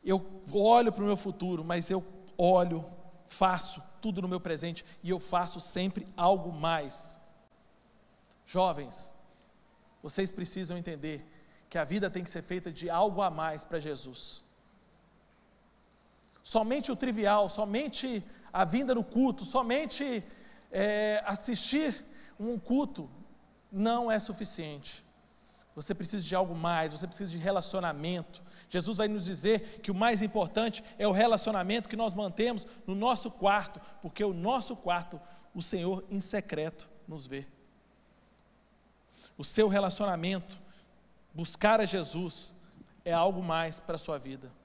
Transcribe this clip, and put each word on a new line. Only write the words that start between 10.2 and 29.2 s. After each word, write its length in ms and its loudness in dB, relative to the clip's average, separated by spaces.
precisam 460 -6
entender 500 -8
que 120 -2
a 40 2
vida 280 0
tem 120 -6
que 60 -6
ser 140 -6
feita 280 -6
de 200 -6
algo 320 2
a 80 2
mais 320 -4
pra 160 -4
Jesus. 640 -8
Somente 480 0
o 40 0
trivial, 540 4
somente 760 -2
a 100 4
vinda 300 2
no 100 2
culto, 400 2
somente, 800 0
é, 540 2
assistir 800 0
um 200 -2
culto 500 0
não 400 2
é 80 4
suficiente. 840 -6
Você 180 -4
precisa 300 -4
de 100 -2
algo 220 2
mais, 360 0
você 140 -6
precisa 240 -8
de 80 -6
relacionamento. 1040 -2
Jesus 300 -2
vai 100 2
nos 180 -2